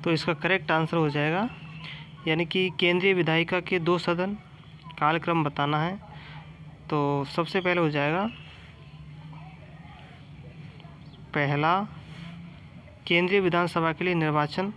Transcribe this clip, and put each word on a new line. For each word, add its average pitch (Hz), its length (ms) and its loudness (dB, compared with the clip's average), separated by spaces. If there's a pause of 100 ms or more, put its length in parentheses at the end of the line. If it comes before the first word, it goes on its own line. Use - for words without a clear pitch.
तो 175 60 2
इसका 165 240 2
correct 170 360 2
answer 160 260 2
हो 160 140 4
जाएगा, 156 380 0 (800)
यानी 160 180 2
कि 185 240 0 (100)
केंद्रीय 180 320 6
विधायिका 170 480 4
के 180 180 0
दो 170 200 2
सदन 180 360 0 (640)
कार्यक्रम 160 460 2
बताना 147 380 0
है। 180 140 -2 (920)
तो 143 340 2
सबसे 170 360 0
पहले 180 200 2
हो 160 100 4
जाएगा 156 400 0 (3000)
पहला, 151 480 4 (1200)
केंद्रीय 180 340 4
विधानसभा 170 520 2
के 175 120 -4
लिए 180 100 2
निर्वाचन। 156 640 2